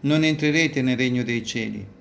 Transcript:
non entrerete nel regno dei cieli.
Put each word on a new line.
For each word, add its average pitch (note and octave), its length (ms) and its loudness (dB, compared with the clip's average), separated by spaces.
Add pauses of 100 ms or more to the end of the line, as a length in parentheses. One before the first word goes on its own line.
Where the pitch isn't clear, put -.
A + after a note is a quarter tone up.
non D3+ 240 2
entrerete D3+ 580 2
nel B2+ 140 2
regno B2 260 0
dei A2+ 220 -2
cieli. G#2+ 420 -6 (140)